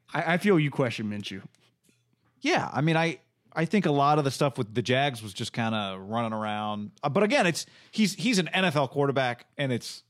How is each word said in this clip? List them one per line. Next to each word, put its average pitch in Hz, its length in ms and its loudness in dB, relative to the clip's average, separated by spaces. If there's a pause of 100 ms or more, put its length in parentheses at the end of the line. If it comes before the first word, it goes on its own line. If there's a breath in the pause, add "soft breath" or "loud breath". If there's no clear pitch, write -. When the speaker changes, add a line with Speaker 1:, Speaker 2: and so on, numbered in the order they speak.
(120)
Speaker 1:
I, 170 220 0
I - 40 4
feel 196 200 4
you 147 120 2
question 117 400 -2
Minshew. 101 320 -10 (1000)
Speaker 2:
Yeah, 311 320 0
I - 80 -2
mean, 160 160 4
I, 165 220 0 (340)
I 160 140 0
think 190 200 2
a 160 60 4
lot 143 260 4
of 151 60 4
the 135 60 0
stuff 139 280 0
with 110 160 -4
the 123 80 0
Jags 127 400 0
was 104 100 -10
just 110 200 -8
kinda 110 480 -2
running 110 320 -4
around. 107 580 -6 (120)
Uh, 147 60 -2
but 147 140 2
again, 220 240 4
it's, - 200 -2 (260 soft breath)
he's, 214 220 0
he's 190 240 0
an 165 100 0
N 185 160 0
F 160 120 2
L 143 120 2
quarterback, 135 580 0 (120)
and 135 120 0
it's - 400 -6